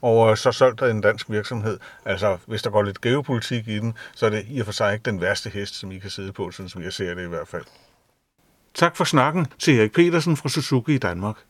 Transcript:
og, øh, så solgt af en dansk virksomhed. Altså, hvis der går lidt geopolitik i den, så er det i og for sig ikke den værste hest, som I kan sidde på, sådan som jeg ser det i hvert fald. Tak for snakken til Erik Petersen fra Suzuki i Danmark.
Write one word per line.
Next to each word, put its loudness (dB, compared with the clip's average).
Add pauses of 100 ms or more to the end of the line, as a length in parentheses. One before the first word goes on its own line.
og, 6
øh, 4
så 2
solgt 2
af 2
en -2
dansk 2
virksomhed. -4 (260)
Altså, 0
hvis -6
der -4
går 4
lidt -4
geopolitik -2
i -4
den, -4 (220)
så -2
er 6
det -2
i -6
og -2
for -10
sig 0
ikke -6
den -4
værste -2
hest, -10
som -12
I -14
kan -12
sidde -10
på, -8
sådan -14
som -12
jeg -8
ser -6
det -8
i -10
hvert -8
fald. -10 (1120)
Tak 2
for 2
snakken 2 (120)
til 4
Erik 4
Petersen 4
fra -4
Suzuki 0
i 2
Danmark. -2 (140)